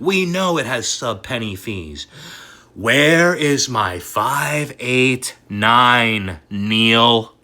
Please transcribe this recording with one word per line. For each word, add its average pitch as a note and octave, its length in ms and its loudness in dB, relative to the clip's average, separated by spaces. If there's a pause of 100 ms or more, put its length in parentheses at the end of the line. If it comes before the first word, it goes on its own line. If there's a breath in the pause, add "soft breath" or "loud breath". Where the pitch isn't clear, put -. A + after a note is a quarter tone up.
We F#3+ 260 0
know F3+ 320 -2
it C3+ 80 -2
has A#2+ 220 -4
sub-penny A2+ 680 -6
fees. E2+ 500 -12 (720 loud breath)
Where D3+ 580 4
is D3 340 0
my G#2 300 -2
five C#3 800 -4
eight B2+ 560 -2 (140)
nine, A2 920 2 (100)
Neil? A2+ 960 2